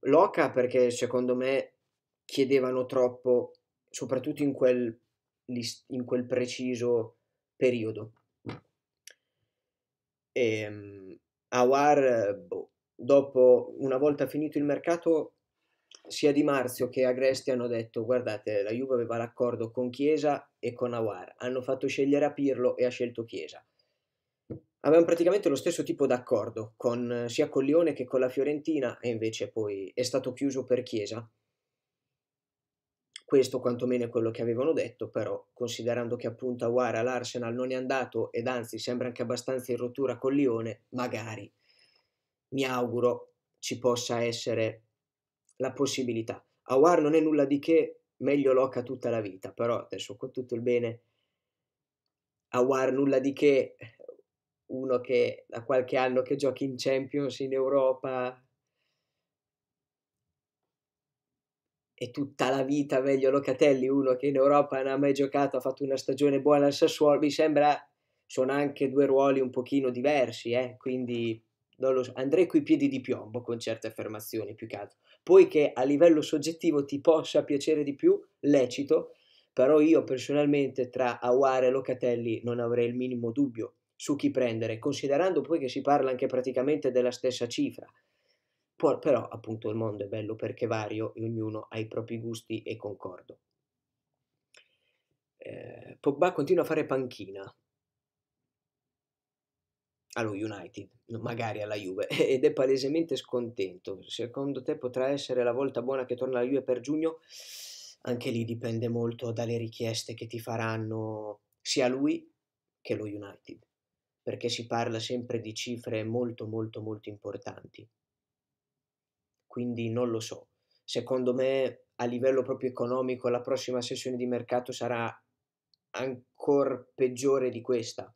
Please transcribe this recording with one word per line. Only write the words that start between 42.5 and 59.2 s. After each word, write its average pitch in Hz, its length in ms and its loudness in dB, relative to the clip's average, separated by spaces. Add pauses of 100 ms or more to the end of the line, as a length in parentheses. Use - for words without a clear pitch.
mi 135 140 -2
auguro, 123 720 0 (240)
ci - 200 -6
possa 120 440 0
essere 113 640 -2 (720)
la 127 160 -4
possibilità. 123 720 -4 (200)
Aouar 156 400 6
non 147 120 4
è 160 60 8
nulla 156 240 4
di 143 140 0
che, 160 440 2 (160)
meglio 135 340 2
Loca 127 300 2
tutta 127 280 -6
la 113 100 0
vita, 95 320 -10
però 117 280 -2
adesso - 360 -12
con 139 140 -10
tutto 123 240 -8
il 117 80 -4
bene, 120 400 0 (1500)
Aouar 131 420 4
nulla 135 260 4
di 135 140 0
che, 139 440 2 (920)
uno 131 320 -2
che 120 480 0
da 117 160 -10
qualche 127 320 0
anno 127 260 2
che 139 140 -2
giochi 139 280 -2
in 135 120 -4
Champions, 135 640 -2
in 135 120 -4
Europa, 131 880 0 (3500)